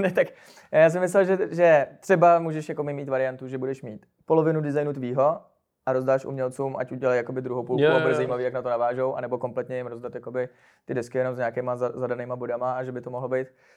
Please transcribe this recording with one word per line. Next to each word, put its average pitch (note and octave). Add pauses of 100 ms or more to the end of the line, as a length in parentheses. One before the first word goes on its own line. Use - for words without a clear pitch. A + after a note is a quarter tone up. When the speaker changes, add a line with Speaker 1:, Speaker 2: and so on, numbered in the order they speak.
Speaker 1:
Ne, F#3
tak F3+ (440)
já D#3+
jsem F3+
myslel, F#3
že, F#3+ (140)
že E3 (120)
třeba E3+
můžeš D#3
jako D#3+
mít C#3+
variantu, C3
že C3
budeš C3
mít G#2+ (200)
polovinu D#3+
designu D3
tvýho C3 (440)
a C3
rozdáš C3
umělcům, C3+
ať B2+
udělají B2+
jakoby B2+
druhou B2
půlku B2+
Speaker 2:
Jo, D#3
Speaker 1:
a D#3+
bude D#3+
Speaker 2:
jo. D#3
Speaker 1:
zajímavý, B2+
jak B2+
na B2+
to B2
navážou, B2
anebo B2
kompletně B2+
jim B2
rozdat A#2+
jakoby B2 (360)
ty C3
desky B2
jenom B2+
s -
nějakýma B2
za-, B2
zadanýma B2
bodama B2
a B2+
že B2+
by B2
to B2
mohlo B2
být C3 (300)